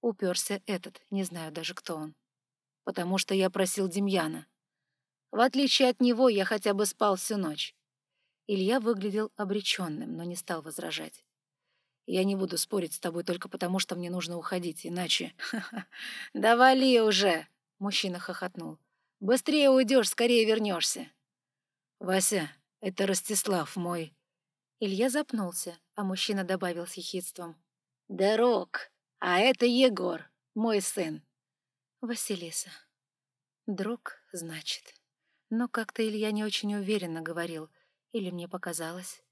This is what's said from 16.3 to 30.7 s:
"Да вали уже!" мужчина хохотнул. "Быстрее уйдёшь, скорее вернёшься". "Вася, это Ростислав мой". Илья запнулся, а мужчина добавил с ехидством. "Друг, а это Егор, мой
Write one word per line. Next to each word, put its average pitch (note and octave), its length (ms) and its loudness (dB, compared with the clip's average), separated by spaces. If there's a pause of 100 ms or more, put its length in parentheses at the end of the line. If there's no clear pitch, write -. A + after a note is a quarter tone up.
"Да G#3+ 220 6
вали B3+ 460 8
уже!" F#3+ 460 4 (320)
мужчина F#3+ 400 -2
хохотнул. F3 600 -8 (400)
"Быстрее C#4 500 4
уйдёшь, C4 400 6
скорее A#3 360 4
вернёшься". G#3 680 0 (880)
"Вася, F#3 520 2 (300)
это F#3+ 260 -2
Ростислав F#3+ 680 0
мой". E3+ 380 -6 (680)
Илья G#3 300 0
запнулся, G#3 680 -4 (160)
а G#3 80 -6
мужчина F#3+ 400 -2
добавил F3 420 -4
с - 80 -10
ехидством. F3+ 640 -8 (540)
"Друг, G#3+ 840 2 (280)
а F3+ 200 2
это B3 260 4
Егор, G#3 640 2 (240)
мой G#3+ 280 2